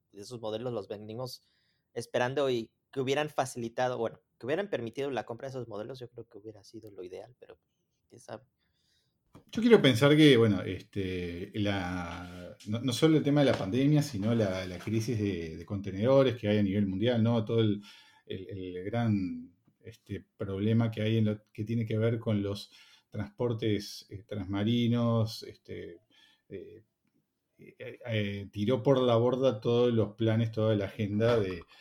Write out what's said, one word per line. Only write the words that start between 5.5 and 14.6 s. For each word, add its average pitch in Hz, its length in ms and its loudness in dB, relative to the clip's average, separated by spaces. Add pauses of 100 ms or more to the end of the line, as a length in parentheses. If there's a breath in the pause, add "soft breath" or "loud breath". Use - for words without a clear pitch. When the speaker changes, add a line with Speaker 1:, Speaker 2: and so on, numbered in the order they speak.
Speaker 1:
esos 127 160 -10
modelos, 113 320 -10
yo 123 100 -14
creo 117 200 -18
que - 100 -20
hubiera 104 240 -18
sido 107 300 -20
lo 95 100 -16
ideal, 92 380 -16
pero - 180 -20 (500)
quién 113 120 -20
sabe. 117 240 -16 (1040)
Speaker 2:
Yo 226 120 -2
quiero 220 200 8
pensar 139 340 6
que, 151 200 10
bueno, 104 260 4
este, 92 920 -6
la, 90 1040 -6 (120)
no, 113 120 -4
no 123 120 -2
solo 156 240 4
el 127 80 2
tema 143 160 4
de 135 100 6
la 110 80 2
pandemia, 135 420 2
sino 113 320 -2
la, 95 320 0